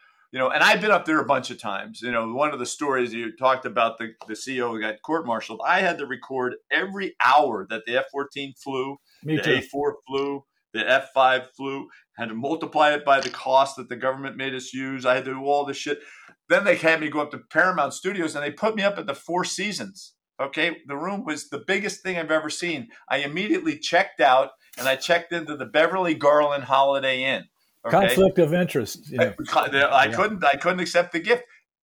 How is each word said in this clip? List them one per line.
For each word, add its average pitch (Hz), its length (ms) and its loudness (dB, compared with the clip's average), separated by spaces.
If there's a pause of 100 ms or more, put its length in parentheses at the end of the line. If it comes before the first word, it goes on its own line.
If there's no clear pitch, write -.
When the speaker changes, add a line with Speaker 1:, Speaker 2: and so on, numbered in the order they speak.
(360)
Speaker 1:
you 131 60 -2
know, 127 80 2
and 147 120 2
I've 196 200 4
been 214 100 2
up 175 140 4
there 156 160 2
a 131 40 -2
bunch 131 240 0
of 117 120 -12
times. 104 400 -8
You 123 100 -6
know, 113 220 -2
one 147 180 0
of 131 80 -6
the 120 60 -6
stories 127 480 -2
you 113 240 -8
talked 131 280 0
about, 117 320 0
the, 117 120 -10 (180)
the 110 80 -10
C 131 220 -8
E 123 40 0
O 117 160 -2
got 110 240 -6
court-martialed. 120 640 -4
I 175 140 2
had 175 200 0
to 143 60 -8
record 127 500 -6 (140)
every 190 540 -4
hour 120 460 4
that 110 160 -6
the 120 140 0
F 135 120 -2
fourteen 139 500 -8
flew, 135 360 -6 (260)
Speaker 2:
Me 147 140 -2
Speaker 1:
the 104 40 -2
Speaker 2:
too. 117 120 0
Speaker 1:
A 135 80 2
four 143 340 -4 (100)
flew, 139 380 -4 (300)
the 110 80 -2 (100)
F 135 220 0
five 131 420 2
flew, 139 320 -8 (300)
had 117 100 -6
to 110 80 -10
multiply 151 560 0
it 147 140 -2
by 135 160 6
the 131 80 -4
cost 135 480 2
that 123 100 -12
the 123 80 -10
government 131 400 -4
made 131 180 -6
us 127 200 -10
use. 131 320 -6
I 127 100 4
had 131 80 -2
to 131 120 -8
do 135 100 -8
all 143 180 2
this 135 140 -6
shit. 143 220 -6 (500)
Then 196 160 4
they 185 100 6
had 160 240 2
me 151 80 -4
go 147 140 -2
up 147 100 -6
to 131 60 -10
Paramount 156 560 0
Studios, 175 420 -4
and 147 80 -6
they 143 80 -4
put 220 240 -2
me 196 80 0
up 202 140 0
at 170 100 -8
the 139 80 -6
Four 180 300 -4
Seasons. 180 720 -8 (260)
Okay, 160 440 -4
the 139 120 -10
room 190 260 -6
was 151 240 -8
the 147 180 -12
biggest 196 380 -4
thing 185 140 -6
I've 160 120 -4
ever 156 200 0
seen. 156 400 -6 (180)
I 139 120 0
immediately 156 600 -2
checked - 400 0
out, 135 300 6 (280)
and 123 80 -2
I 131 120 2
checked 170 340 0
into 156 240 -6
the 147 100 -8
Beverly 170 480 2
Garland 143 520 4
Holiday 135 580 2
Inn. 123 220 -2 (420)
Okay? 180 200 4
Speaker 2:
Conflict 190 320 4
of 156 120 4
interest, 165 600 -2
you 127 80 -2
know. - 120 2 (220)
Speaker 1:
I, 147 160 2 (220)
I 135 160 6
Speaker 2:
Yeah. - 80 -4
Speaker 1:
couldn't, 202 280 0
I 143 140 4
couldn't 180 220 -2
accept 175 320 0
the 165 80 -4
gift. 226 240 0 (400)